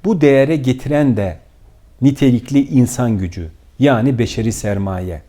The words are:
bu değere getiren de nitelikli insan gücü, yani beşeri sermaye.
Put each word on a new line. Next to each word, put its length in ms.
bu 160
değere 340
getiren 600
de 220
nitelikli 680
insan 500
gücü, 320
yani 400
beşeri 320
sermaye. 760